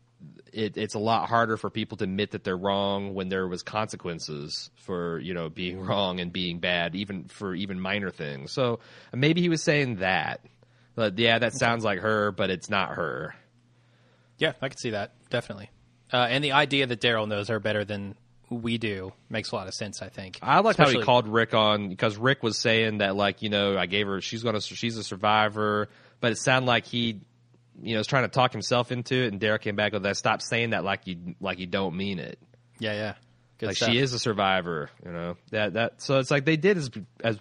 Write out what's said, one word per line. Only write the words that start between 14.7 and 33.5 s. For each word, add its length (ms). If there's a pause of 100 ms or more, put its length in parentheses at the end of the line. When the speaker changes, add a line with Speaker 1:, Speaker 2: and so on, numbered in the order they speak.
Speaker 2:
see 120
that. 220 (180)
Definitely. 400 (420)
Uh, 160
and 140
the 100
idea 340
that 140
Daryl 280
knows 200
her 120
better 240
than 320 (340)
we 280
do 340 (160)
makes 240
a 40
lot 120
of 60
sense, 260
I 80
think. 320
Speaker 1:
I 200
like 160
how 80
he 80
Speaker 2:
Especially 120
Speaker 1:
called 240
Rick 240
on, 380
because 260
Rick 260
was 160
saying 400
that, 160
like, 280
you 80
know, 260
I 80
gave 220
her, 160
she's 200
gonna, 200
she's 340
a 80
survivor, 840 (320)
but 120
it 60
sounded 280
like 200
he, 340 (640)
you 100
know, 60
was 80
trying 180
to 40
talk 240
himself 380
into 320
it, 100
and 80
Daryl 200
came 160
back 160
with 120
that, 120
"Stop 260
saying 280
that 120
like 240
you, 340
like 200
you 60
don't 280
mean 240
it." 200 (420)
Speaker 2:
Yeah, 140
yeah. 200 (440)